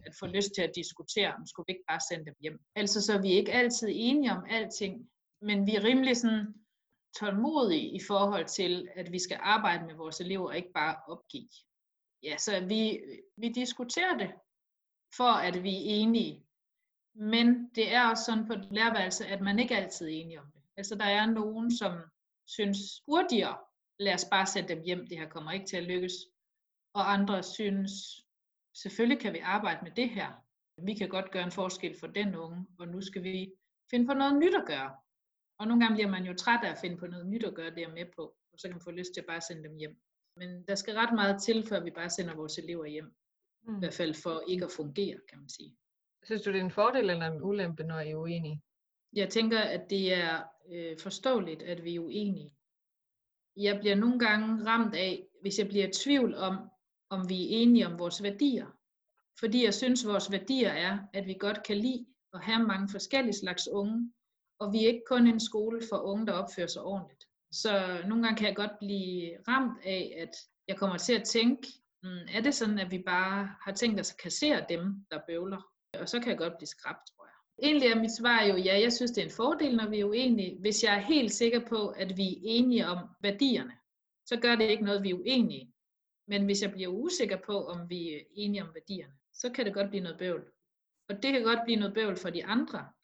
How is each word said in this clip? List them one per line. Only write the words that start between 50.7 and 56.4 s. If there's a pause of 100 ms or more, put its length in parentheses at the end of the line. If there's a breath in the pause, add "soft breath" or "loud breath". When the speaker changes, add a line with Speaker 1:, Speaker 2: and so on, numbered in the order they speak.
Speaker 1:
øh,
forståeligt,
at
vi
er
uenige. (1040)
Jeg
bliver
nogle
gange
ramt
af, (140)
hvis
jeg
bliver
i
tvivl
om, (400)